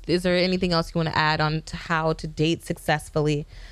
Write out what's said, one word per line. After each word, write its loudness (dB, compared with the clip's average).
is 2
there 4
anything 2
else 0
you 0
wanna 0
add 2
on 0
to -10
how 0
to -8
date 0
successfully 0